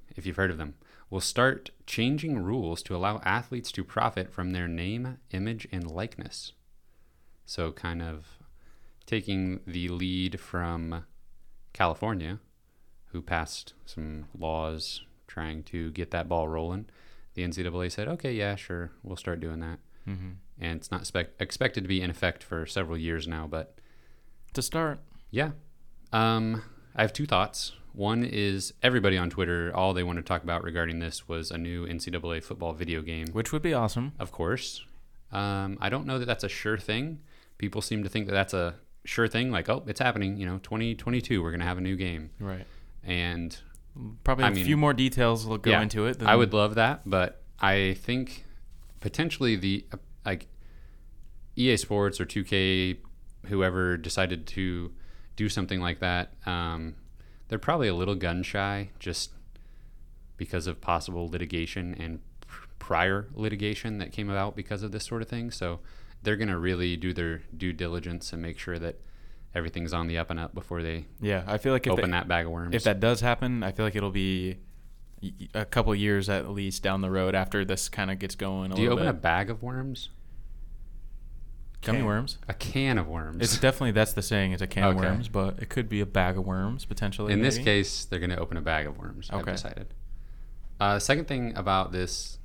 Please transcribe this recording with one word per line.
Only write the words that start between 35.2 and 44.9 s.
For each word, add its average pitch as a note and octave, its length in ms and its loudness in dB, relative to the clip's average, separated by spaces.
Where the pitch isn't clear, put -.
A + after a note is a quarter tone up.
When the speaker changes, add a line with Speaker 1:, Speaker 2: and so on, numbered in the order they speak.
Speaker 1:
Um, G2 480 -2
I F#2+ 100 0
don't C#3 160 -2
know C3 140 -2
that B2 60 -2
that's A#2 180 0
a G2+ 60 0
sure G#2+ 280 -2
thing. C3+ 440 -2
People G#2 240 -2
seem G#2+ 220 -2
to G2 60 -4
think G#2+ 180 -2
that G2+ 60 -2
that's G2 200 4
a E2+ 220 2
sure A#2 240 4
thing, B2 220 2
like, E2+ 180 2
"Oh, B2+ 180 2
it's G#2+ 140 -2
happening, G#2 360 2
you G2 80 -2
know, F2+ 160 -2
twenty A2+ 340 -2
twenty-two, A#2+ 460 0
we're E2 100 0
gonna E2+ 120 -2
have F2+ 140 0
a F#2 40 -2
new F#2+ 140 0
game." E2+ 440 -4
Speaker 2:
Right. F#2+ 260 -6
Speaker 1:
And F2 540 -2
Speaker 2:
Probably C3 220 6
Speaker 1:
I G#2 40 10
Speaker 2:
a - 20 4
Speaker 1:
mean, F#2 140 4
Speaker 2:
few D3 120 6
more D3 160 8